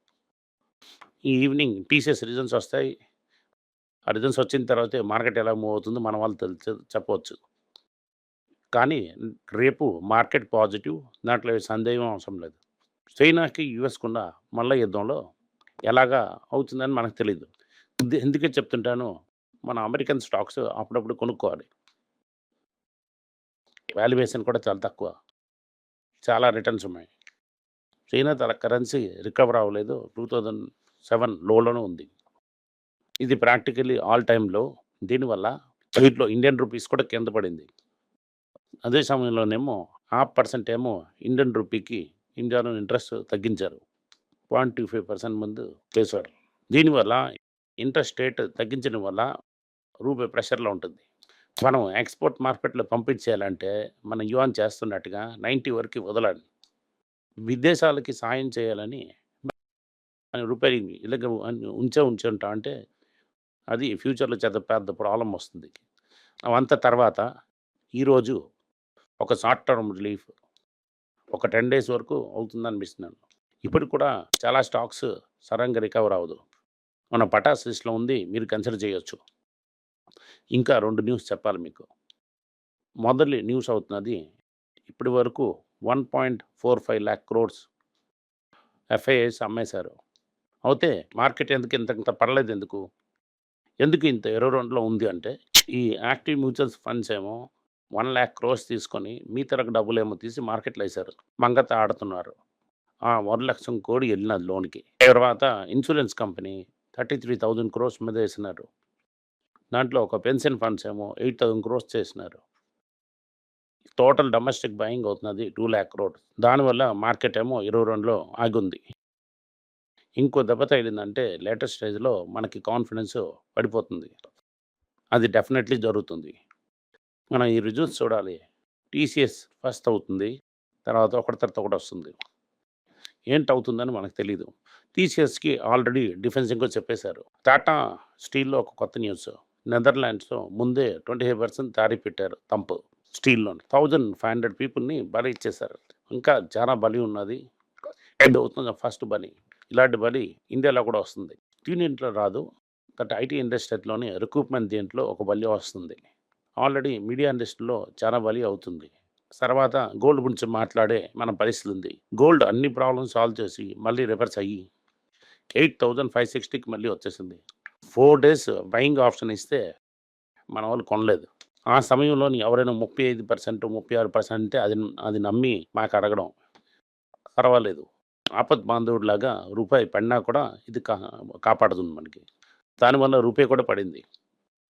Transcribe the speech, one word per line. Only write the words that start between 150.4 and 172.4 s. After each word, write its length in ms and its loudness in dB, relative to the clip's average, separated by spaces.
ఇండియాలో 320 4
కూడా 160 0
వస్తుంది. 360 -8
టీవీ 200 0
ఇంట్లో 240 -4
రాదు, 320 -2
but 160 -6
ఐటీ 220 -4
ఇండస్ట్రీలోని 800 -4
రిక్రూట్‌మెంట్ 520 -2
దీంట్లో 360 -4
ఒక 180 -6
బలి 240 0
వస్తుంది. 480 -4
Already 420 0
మీడియా 300 0
ఇండస్ట్రీలో 480 -4
చాలా 200 0
బలి 260 -2
అవుతుంది. 440 -6
తర్వాత 340 4
గోల్డ్ 460 4
గురించి 260 -2
మాట్లాడే 520 2
మన 160 -4
పరిస్థితి 380 -2
ఉంది. 220 -8
గోల్డ్ 280 8
అన్ని 300 4
ప్రాబ్లమ్స్ 400 -2
సాల్వ్ 240 2
చేసి 280 -8
మళ్ళీ 280 -2
రివర్స్ 340 -2
అయ్యి 220 -6
ఎయిట్ 240 4
థౌజండ్ 320 0
ఫైవ్ 160 2
సిక్స్టీకి 420 -10
మళ్ళీ 200 -6
వచ్చేసింది. 480 -10
ఫోర్ 240 10
డేస్ 280 6
బయింగ్ 320 2
ఆప్షన్ 340 2
ఇస్తే 300 -4
మన 160 -8
వాళ్ళు 180 -2
కొనలేదు. 440 2
ఆ 120 8
సమయంలోని 600 2
ఎవరైనా 320 2